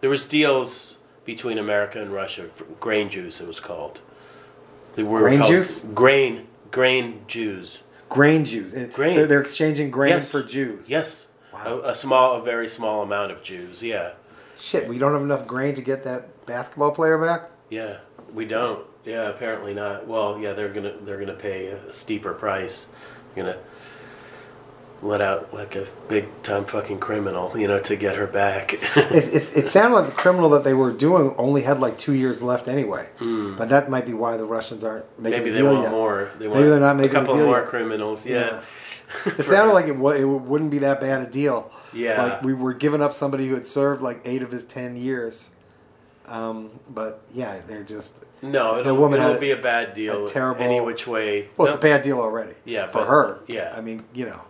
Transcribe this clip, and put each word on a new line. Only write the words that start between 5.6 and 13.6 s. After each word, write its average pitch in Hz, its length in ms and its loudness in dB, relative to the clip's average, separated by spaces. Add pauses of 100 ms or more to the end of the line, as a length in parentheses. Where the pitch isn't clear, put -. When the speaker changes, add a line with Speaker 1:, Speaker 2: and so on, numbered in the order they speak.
Speaker 1:
grain, 127 540 4 (240)
grain 127 560 2
Jews. 101 520 -8 (280)
Speaker 2:
Grain 147 380 6
Jews. 107 300 -6
And 123 180 -10
Speaker 1:
Grain. 151 220 2
Speaker 2:
they're, 156 120 6
they're 143 140 6
exchanging 147 500 -2
grain 139 200 2
Speaker 1:
Yes. 160 180 2
Speaker 2:
for 143 140 -2
Jews. 120 460 -6
Speaker 1:
Yes. 156 360 -4 (260)
Speaker 2:
Wow. 110 320 -8
Speaker 1:
A, 135 60 -4
a 117 60 -2
small, 131 400 4
a 117 60 -6
very 117 280 -4
small 107 320 -4
amount 101 300 -4
of 90 120 -14
Jews, 90 400 -14